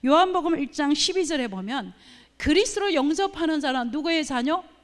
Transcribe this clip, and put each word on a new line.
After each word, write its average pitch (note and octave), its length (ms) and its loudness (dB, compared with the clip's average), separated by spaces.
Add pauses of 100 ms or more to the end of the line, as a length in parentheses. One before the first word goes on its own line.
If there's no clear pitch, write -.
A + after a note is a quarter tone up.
요한복음 E4+ 540 4
일 C#4 120 -6
장 C#4+ 220 0
십이 F4+ 320 0
절에 C4+ 220 -2
보면 F#3+ 460 -8 (440)
그리스도를 G4+ 560 0
영접하는 D#4+ 680 0
자는 C4 320 -2
누구의 D#4 340 -2
자녀? C4+ 380 -2 (200)